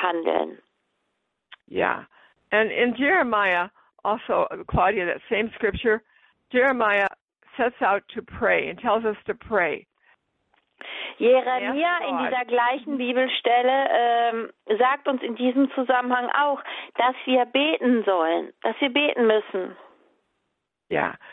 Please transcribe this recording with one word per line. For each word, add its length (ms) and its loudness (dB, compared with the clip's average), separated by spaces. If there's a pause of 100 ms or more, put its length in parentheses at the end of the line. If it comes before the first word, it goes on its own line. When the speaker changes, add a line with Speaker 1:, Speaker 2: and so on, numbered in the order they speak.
Speaker 1:
handeln. 560 -2 (1080)
Speaker 2:
Yeah. 380 -2 (460)
And 180 2
in 240 0
Jeremiah, 760 0 (340)
also, 420 -2 (220)
Claudia, 380 0
that 240 -4
same 240 -2
scripture, 480 -2 (500)
Jeremiah 560 2 (480)
sets 240 -2
out 220 2 (120)
to 60 -8
pray 480 0
and 100 -10
tells 280 0
us 100 -2 (100)
to 80 -6
pray. 520 -2 (1300)
Speaker 1:
Jeremia 560 2
Speaker 2:
Yes, 340 -2
Speaker 1:
in 80 -4
Speaker 2:
Lord. 140 -2
Speaker 1:
dieser 140 -2
gleichen 540 -2
Bibelstelle, 920 2
ähm, 600 0 (280)
sagt 300 2
uns 140 -2
in 140 -6
diesem 360 2
Zusammenhang 580 0
auch, 320 0 (340)
dass 180 2 (100)
wir 220 4
beten 580 0
sollen, 480 0 (100)
dass 180 -2
wir 100 0
beten 360 2
müssen. 500 -2 (1160)
Speaker 2:
Yeah. 240 0 (180)